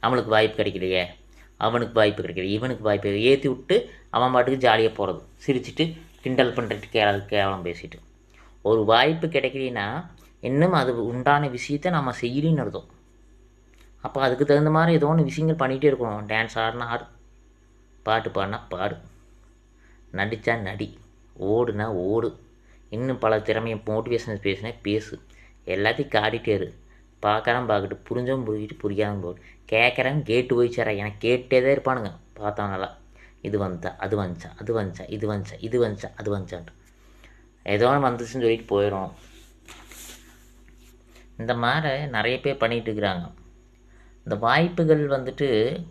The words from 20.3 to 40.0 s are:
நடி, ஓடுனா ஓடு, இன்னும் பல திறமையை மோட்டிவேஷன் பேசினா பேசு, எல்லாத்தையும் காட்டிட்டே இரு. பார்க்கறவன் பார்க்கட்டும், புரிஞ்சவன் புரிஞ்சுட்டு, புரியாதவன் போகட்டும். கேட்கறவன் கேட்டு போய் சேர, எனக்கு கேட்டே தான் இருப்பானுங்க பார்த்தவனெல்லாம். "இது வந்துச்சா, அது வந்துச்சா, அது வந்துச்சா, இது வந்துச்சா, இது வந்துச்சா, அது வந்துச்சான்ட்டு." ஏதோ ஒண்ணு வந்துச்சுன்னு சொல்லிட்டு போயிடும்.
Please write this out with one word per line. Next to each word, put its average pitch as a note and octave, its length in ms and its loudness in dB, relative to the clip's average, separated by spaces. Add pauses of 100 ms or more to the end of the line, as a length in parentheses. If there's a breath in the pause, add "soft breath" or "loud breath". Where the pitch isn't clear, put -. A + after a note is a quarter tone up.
நடி, G2 380 -8 (420)
ஓடுனா G#2 440 0
ஓடு, G#2 540 -2 (500 soft breath)
இன்னும் B2 300 -4
பல A2 220 2
திறமையை A2 460 -2
மோட்டிவேஷன் A2+ 560 -2
பேசினா G2+ 400 -4
பேசு, G#2 380 -4 (460 soft breath)
எல்லாத்தையும் G#2+ 480 0
காட்டிட்டே A2 340 2
இரு. G2 260 0 (480 soft breath)
பார்க்கறவன் A2+ 440 2
பார்க்கட்டும், G2+ 320 0 (100)
புரிஞ்சவன் B2 400 -2
புரிஞ்சுட்டு, G#2+ 300 -6
புரியாதவன் G2+ 420 -2
போகட்டும். F2 240 -10 (240 loud breath)
கேட்கறவன் B2 540 2
கேட்டு B2 320 2
போய் A#2+ 160 4
சேர, A2 240 -2
எனக்கு G#2 340 -4
கேட்டே B2+ 540 2
தான் C3 160 0
இருப்பானுங்க G2+ 140 -6 (280)
பார்த்தவனெல்லாம். G#2 540 -4 (480 soft breath)
"இது G2+ 180 -2
வந்துச்சா, F#2 360 -6
அது G2+ 260 -2
வந்துச்சா, F2 380 -8
அது A2+ 200 -2
வந்துச்சா, F#2+ 300 -8
இது G#2 220 -4
வந்துச்சா, G2+ 260 -6
இது A#2 280 0
வந்துச்சா, G2+ 300 -8
அது G2+ 220 -4
வந்துச்சான்ட்டு." F2 360 -12 (880 soft breath)
ஏதோ G#2+ 260 2
ஒண்ணு C3+ 40 4
வந்துச்சுன்னு B2+ 300 0
சொல்லிட்டு A2+ 580 0
போயிடும். F#2+ 300 -2 (2250 soft breath)